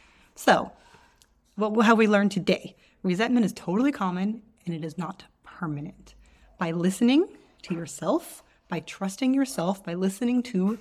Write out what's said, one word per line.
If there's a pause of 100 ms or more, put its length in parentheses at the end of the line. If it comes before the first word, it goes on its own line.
(360)
So (840)
what
have
we
learned
today? (260)
Resentment
is
totally
common (220)
and
it
is
not (180)
permanent. (440)
By
listening (360)
to
yourself, (260)
by
trusting
yourself,
by
listening
to